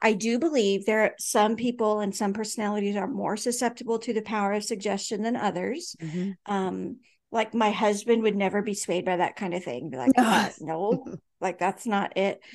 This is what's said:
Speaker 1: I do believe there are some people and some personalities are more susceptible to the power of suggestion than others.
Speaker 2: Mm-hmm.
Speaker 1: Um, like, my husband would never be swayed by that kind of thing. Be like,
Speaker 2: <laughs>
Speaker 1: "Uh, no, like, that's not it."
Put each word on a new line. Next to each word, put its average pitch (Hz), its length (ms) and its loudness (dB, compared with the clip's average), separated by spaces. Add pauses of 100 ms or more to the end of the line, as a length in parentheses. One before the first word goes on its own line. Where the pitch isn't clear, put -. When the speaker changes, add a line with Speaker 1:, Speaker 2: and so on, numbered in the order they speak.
Speaker 1:
I 220 120 6
do 226 260 0
believe 208 460 2
there 220 160 4
are 214 180 4
some 220 360 4
people 226 440 0
and 202 140 -2
some 196 200 -2
personalities 208 600 -2
are 196 120 -2
more 202 300 -2
susceptible 240 640 -2
to 233 140 -4
the 214 100 -2
power 208 280 0
of 208 120 0
suggestion 202 580 -2
than 233 140 0
others. 202 680 -2
Speaker 2:
Mm-hmm. 180 300 -4 (160)
Speaker 1:
Um, 190 500 -2 (340)
like, 220 220 0
my 220 160 4
husband 208 540 2
would 208 120 2
never 202 280 2
be 208 100 -2
swayed 180 320 -2
by 180 120 2
that 175 180 2
kind 180 180 -4
of 180 100 -4
thing. 123 280 -6
Be 127 60 -8
like, 127 160 4
Speaker 2:
<laughs> - 40 0
Speaker 1:
"Uh, 214 320 4 (100)
no, 180 600 -4 (200)
like, 180 200 -4
that's 185 260 -2
not 202 320 -2
it." 190 240 0 (140)